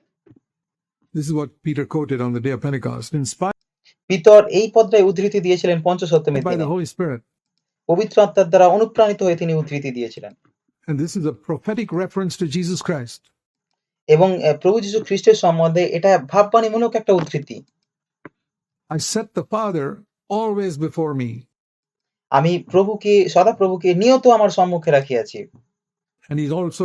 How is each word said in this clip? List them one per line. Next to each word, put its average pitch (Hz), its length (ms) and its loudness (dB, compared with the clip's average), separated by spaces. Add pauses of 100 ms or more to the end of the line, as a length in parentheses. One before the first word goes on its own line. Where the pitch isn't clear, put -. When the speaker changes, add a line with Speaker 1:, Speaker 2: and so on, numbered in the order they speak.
(1160)
Speaker 1:
This 147 120 -6
is 156 80 -4
what 147 120 -6 (180)
Peter 143 200 -4 (100)
quoted 139 240 -4
on 123 140 -4
the 120 120 -6
day 139 80 -2
of 110 140 -8
Pentecost। 120 460 -8
"Inspired 156 460 -6 (460)
Speaker 2:
পিতর 202 420 6
এই 208 260 0
পদটাই 214 280 4
উদ্ধৃতি 196 380 0
দিয়েছিলেন 180 420 0
পঞ্চসপ্তমীর 160 600 0
Speaker 1:
by 165 60 -6
the 175 100 -2
Speaker 2:
দিনে। 160 60 -4
Speaker 1:
Holy 165 300 -4
Spirit।" 147 260 -6 (680)
Speaker 2:
পবিত্র 208 360 2
আত্মার 196 260 2
দ্বারা 180 180 6
অনুপ্রাণিত 208 560 2
হয়ে 175 140 0
তিনি 165 180 -4
উদ্ধৃতি 147 360 -6
দিয়েছিলেন। 113 420 -10 (560)
Speaker 1:
And 143 120 -4
this 170 180 -6
is 156 80 -4
a 147 80 -4 (140)
prophetic 208 400 -6 (140)
reference 190 380 -6
to 180 60 -2
Jesus 170 440 -6
Christ। 131 300 -12 (840)
Speaker 2:
এবং, 170 380 4
আহ, 151 120 2
প্রভু 196 240 0
যীশু 202 240 -6
খ্রিস্টের 196 300 4
সম্বন্ধে 165 500 0
এটা 170 340 2
ভাববাণীমূলক 214 760 0
একটা 220 180 0
উদ্ধৃতি। 156 500 -4 (1300)
Speaker 1:
"I 156 100 -6
set 214 280 -6 (120)
the 156 160 -6
Father 196 320 -4 (440)
always 202 420 -4 (160)
before 151 340 -6
me।" 120 180 -8 (920)
Speaker 2:
"আমি 160 400 0
প্রভুকে, 208 580 2
সদাপ্রভুকে 185 640 2
নিয়ত 254 320 2
আমার 214 240 6
সম্মুখে 175 400 0
রাখিয়াছি।" 120 560 -2 (840)
Speaker 1:
"And 147 100 -6
he's 151 200 -4
also 175 260 -6